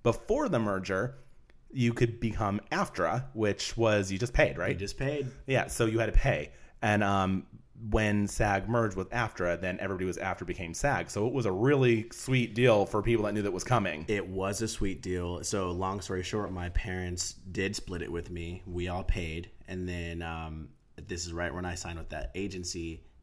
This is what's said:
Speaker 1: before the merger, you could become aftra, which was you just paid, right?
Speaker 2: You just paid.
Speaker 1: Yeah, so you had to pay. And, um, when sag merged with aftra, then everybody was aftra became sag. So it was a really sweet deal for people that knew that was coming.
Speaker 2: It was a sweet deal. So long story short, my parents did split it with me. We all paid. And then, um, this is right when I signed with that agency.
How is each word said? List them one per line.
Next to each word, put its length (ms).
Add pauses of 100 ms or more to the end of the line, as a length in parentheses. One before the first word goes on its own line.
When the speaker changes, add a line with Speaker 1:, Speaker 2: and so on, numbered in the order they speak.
Speaker 1:
before 440
the 120
merger, 560 (580)
you 200
could 260
become 400 (100)
aftra, 640
which 460
was 340
you 60
just 160
paid, 240
right? 140
Speaker 2:
You 60
just 200
paid. 280 (200)
Speaker 1:
Yeah, 220
so 180
you 120
had 140
to 60
pay. 340 (300)
And, 200
um, 440 (440)
when 380
sag 400
merged 260
with 180
aftra, 440
then 240
everybody 240
was 140
aftra 280
became 280
sag. 360
So 160
it 60
was 140
a 60
really 600
sweet 420
deal 320
for 160
people 220
that 100
knew 80
that 100
was 120
coming. 420
Speaker 2:
It 220
was 340
a 60
sweet 340
deal. 400
So 300
long 300
story 200
short, 300
my 160
parents 640
did 420
split 280
it 100
with 180
me. 360
We 220
all 140
paid. 480 (160)
And 220
then, 340
um, 460 (400)
this 180
is 60
right 200
when 120
I 100
signed 240
with 120
that 260
agency. 640 (200)